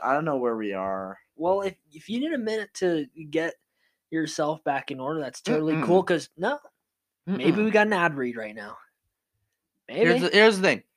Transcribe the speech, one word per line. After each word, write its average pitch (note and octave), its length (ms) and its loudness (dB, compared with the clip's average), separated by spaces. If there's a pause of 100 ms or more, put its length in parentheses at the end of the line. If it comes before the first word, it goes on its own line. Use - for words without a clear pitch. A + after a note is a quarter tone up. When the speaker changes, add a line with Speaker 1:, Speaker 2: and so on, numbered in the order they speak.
Speaker 1:
I C3 120 0
don't D3+ 120 0
know D3 120 0
where A#2+ 200 -2
we G#2 160 -4
are. F#2+ 460 -6 (180)
Speaker 2:
Well, F#3 240 0
if, F#3+ 140 -6 (160)
if F#3 180 -18
you A#3 100 -4
need D#4 140 -2
a C#4 40 -2
minute A3 380 -6
to E3+ 320 0 (220)
get D#3+ 260 -2 (560)
yourself D#3 520 -2
back C#3 280 -4
in C3 80 -8
order, D3+ 220 -4
that's B2+ 200 -10
totally D#3 340 0
Speaker 1:
Mm-mm. - 20 0
Speaker 2:
cool, E3+ 260 4
'cause, E3+ 340 0
no, B3 220 -2 (760)
maybe E3 260 2
Speaker 1:
Mm-mm. G#3+ 40 2
Speaker 2:
we G#3+ 60 0
got G#3 160 4
an G#3+ 60 0
ad E3+ 240 2
read B2 200 -4
right A2 180 -10
now. G#2+ 220 -14 (1120)
Maybe. E3+ 280 2
Speaker 1:
Here's E3+ 60 0
the, F3+ 80 0
here's G#3+ 280 6
the F#3 60 0
thing. D3 200 2 (140)